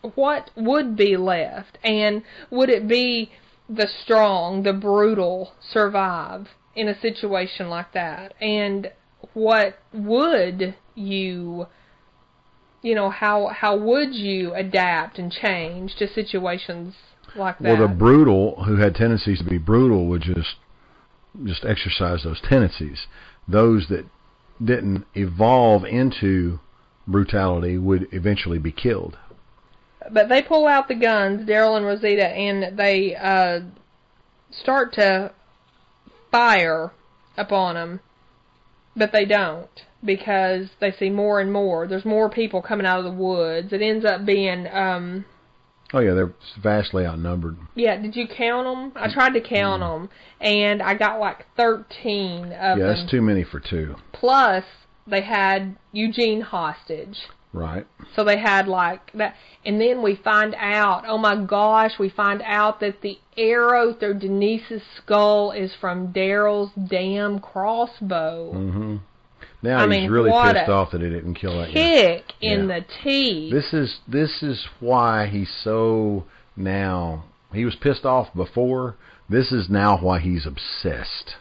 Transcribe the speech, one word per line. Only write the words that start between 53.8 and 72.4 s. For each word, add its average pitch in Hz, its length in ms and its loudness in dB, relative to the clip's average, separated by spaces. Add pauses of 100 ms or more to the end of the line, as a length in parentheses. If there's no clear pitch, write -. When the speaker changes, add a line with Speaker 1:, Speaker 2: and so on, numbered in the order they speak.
Speaker 1:
Plus, 240 520 2 (440)
they 196 140 0
had 196 540 0 (160)
Eugene 220 500 0
hostage. 165 840 -8 (240)
Speaker 2:
Right. 82 360 -8 (280)
Speaker 1:
So 214 80 0
they 208 140 4
had, 196 300 0
like, 185 480 -2
that. 214 200 -4 (300)
And 214 160 0
then 247 220 2
we 202 100 2
find 214 460 2
out, 208 480 0
oh 220 100 -2
my 214 180 2
gosh, 214 640 2
we 196 100 0
find 202 380 -2
out 214 360 0
that 202 200 -4
the 202 160 -8 (180)
arrow 240 560 4
through 202 280 -4
Denise's 202 640 -2 (120)
skull 208 540 2
is 190 240 -6
from 180 360 -6
Daryl's 202 640 0
damn 196 640 -4
crossbow. 190 1120 -4
Speaker 2:
Mm-hmm. 98 440 -4 (640)
Now 127 180 0
Speaker 1:
I - 20 4
Speaker 2:
he's 107 80 4
Speaker 1:
mean, - 220 0
Speaker 2:
really 113 200 4
Speaker 1:
what 233 240 6
Speaker 2:
pissed 170 140 0
Speaker 1:
a - 20 2
Speaker 2:
off 98 200 2
that 85 100 -4
he 85 80 -2
didn't 85 260 -6
kill 90 240 -6
that 85 80 -6
guy. - 60 -12
Speaker 1:
kick 269 680 2